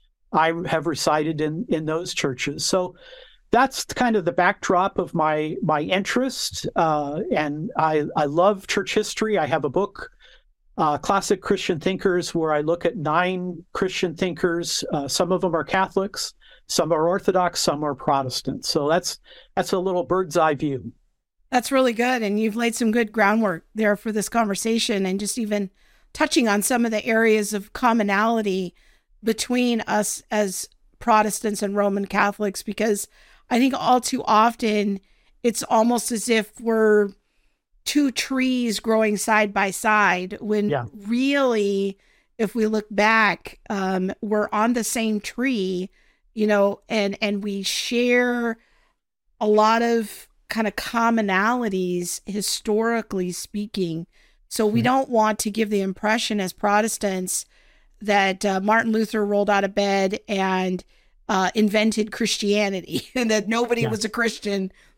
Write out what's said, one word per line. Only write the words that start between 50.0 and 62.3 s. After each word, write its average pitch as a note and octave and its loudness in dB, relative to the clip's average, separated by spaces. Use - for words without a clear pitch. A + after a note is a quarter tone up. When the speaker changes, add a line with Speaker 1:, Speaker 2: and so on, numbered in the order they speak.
Speaker 2:
kind A3 -2
of G3+ -4
commonalities, G3+ 0
historically G#3 -2
speaking. F3 -6
So A3 0
we A3 2
Speaker 1:
Mm-hmm. G#3+ 0
Speaker 2:
don't C4 2
want G#3+ 2
to G#3+ -4
give G#3 -2
the G3 0
impression G#3 -2
as F#3 -4
Protestants G3+ -2
that, G3 2
uh, F#3+ 0
Martin A3 2
Luther G#3+ 0
rolled G3+ 2
out G3+ 4
of G3 -4
bed G3 0
and, F#3 -2
uh, F#3+ 2
invented G#3+ 2
Christianity G3+ -2